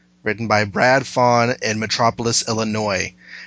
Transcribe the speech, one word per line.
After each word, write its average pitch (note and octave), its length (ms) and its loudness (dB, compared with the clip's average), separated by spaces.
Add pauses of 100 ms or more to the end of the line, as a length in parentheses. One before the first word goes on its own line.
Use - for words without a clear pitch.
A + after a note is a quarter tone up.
(220)
Written G#2+ 240 -4
by G#2+ 180 4
Brad B2 400 2
Fawn A#2+ 580 2
in A2 180 -2
Metropolis, A#2 640 -2
Illinois. G#2+ 680 -2 (340)